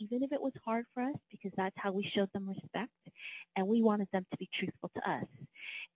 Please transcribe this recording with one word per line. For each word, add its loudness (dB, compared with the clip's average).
even -2
if -2
it 0
was 0
hard 0
for -2
us, -2
because -8
that's 0
how -2
we 0
showed 2
them -4
respect, -8
and 4
we 6
wanted 6
them 2
to -2
be -6
truthful -4
to -2
us. 0